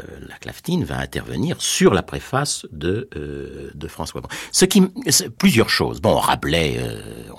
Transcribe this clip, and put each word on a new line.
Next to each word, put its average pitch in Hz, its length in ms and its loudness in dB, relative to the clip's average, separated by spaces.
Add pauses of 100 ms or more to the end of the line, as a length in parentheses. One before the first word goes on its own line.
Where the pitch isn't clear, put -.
(280)
Laclaftine - 560 -4
va 67 160 -4
intervenir 65 600 -4
sur - 340 4
la 85 100 2
préface - 680 -4
de, 87 460 -2
euh, 71 580 -10
de 76 140 -12
François - 320 -8
Bon. - 80 -12 (240)
Ce 185 140 6
qui 196 120 6
m-, 185 140 6 (160)
c'est 123 220 2
plusieurs 120 400 4
choses. 60 300 0
Bon, 92 140 4
Rabelais, 69 640 2
euh, 55 460 -8 (140)